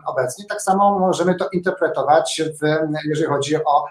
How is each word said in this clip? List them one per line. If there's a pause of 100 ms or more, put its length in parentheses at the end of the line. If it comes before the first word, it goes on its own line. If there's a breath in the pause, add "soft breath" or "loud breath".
obecni,
tak
samo
możemy
to
interpretować, (180)
w, (420)
jeżeli
chodzi
o,